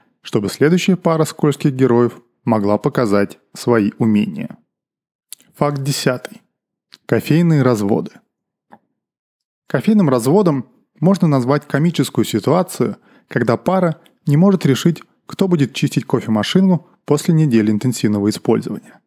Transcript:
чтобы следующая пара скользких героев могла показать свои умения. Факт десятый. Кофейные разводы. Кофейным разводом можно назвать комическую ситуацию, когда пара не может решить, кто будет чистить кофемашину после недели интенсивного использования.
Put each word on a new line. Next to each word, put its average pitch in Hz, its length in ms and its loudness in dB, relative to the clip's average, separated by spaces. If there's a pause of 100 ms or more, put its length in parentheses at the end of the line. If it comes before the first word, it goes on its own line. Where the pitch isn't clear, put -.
(220)
чтобы - 280 -4
следующая 175 460 0
пара 160 300 0
скользких 143 480 -2
героев 120 480 2 (240)
могла 104 340 0
показать 101 580 -2 (160)
свои 110 460 0
умения. 104 580 -2 (1000)
Факт 147 280 -2
десятый. - 580 -4 (640)
Кофейные 151 560 0
разводы. 110 500 -2 (1600)
Кофейным 196 420 2
разводом 135 580 0 (320)
можно 175 280 2
назвать 139 400 0
комическую 143 580 -2
ситуацию, 131 720 -2 (300)
когда 127 300 -2
пара 180 440 -2 (240)
не 147 120 2
может 190 280 2
решить, - 380 0 (220)
кто - 220 -2
будет 156 260 0
чистить - 320 -4
кофемашину 131 840 0 (180)
после 151 280 0
недели 120 360 2
интенсивного 107 600 0
использования. - 760 -4